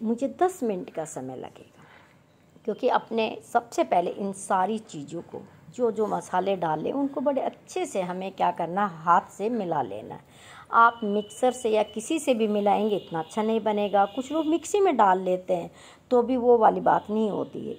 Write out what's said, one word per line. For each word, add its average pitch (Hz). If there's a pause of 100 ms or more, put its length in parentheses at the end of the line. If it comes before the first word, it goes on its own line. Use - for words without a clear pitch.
मुझे 233
दस 359
मिनट 202
का 160
समय 131
लगेगा, - (800)
क्योंकि 220
अपने - (160)
सबसे 240
पहले 180
इन 196
सारी 196
चीज़ों 156
को, - (280)
जो 240
जो 214
मसाले 185
डाले, 160
उनको 277
बड़े 262
अच्छे -
से 208
हमें 185
क्या 180
करना, 175 (120)
हाथ 175
से 202
मिला 180
लेना 104
है। - (520)
आप 233
मिक्सर 208
से 240
या 214
किसी 254
से 277
भी 220
मिलाएंगे, 202
इतना -
अच्छा 185
नहीं 220
बनेगा। 208
कुछ 254
लोग 311
मिक्सी 330
में 349
डाल 190
लेते 185
हैं, 170 (400)
तो 247
भी 254
वो 240
वाली 185
बात 165
नहीं 214
होती -
है। -